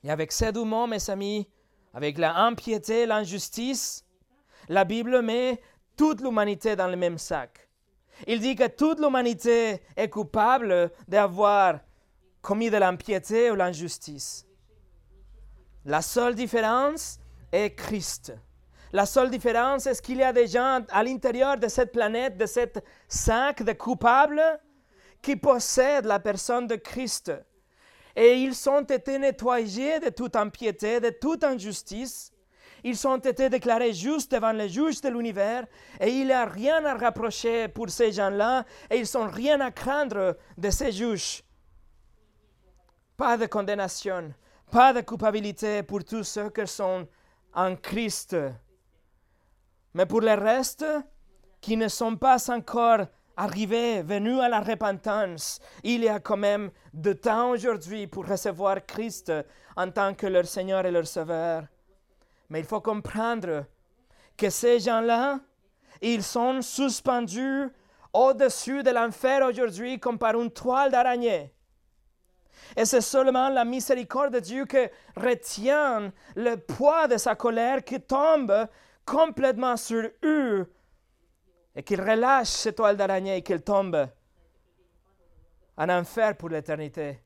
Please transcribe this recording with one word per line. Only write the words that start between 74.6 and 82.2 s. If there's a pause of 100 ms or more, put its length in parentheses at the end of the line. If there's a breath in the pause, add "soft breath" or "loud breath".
qui (380 loud breath)
retient (240 loud breath)
le
poids
de
sa
colère
qui
tombe (380 soft breath)
complètement
sur (160)
eux (1000)
et
qu'il
relâche